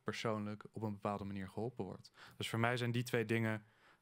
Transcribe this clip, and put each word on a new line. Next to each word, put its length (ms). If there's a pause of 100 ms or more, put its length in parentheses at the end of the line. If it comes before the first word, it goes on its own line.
persoonlijk 680
op 100
een 100
bepaalde 320
manier 240
geholpen 360
wordt. 260 (260)
Dus 120
voor 100
mij 180
zijn 160
die 100
twee 220
dingen 400 (380)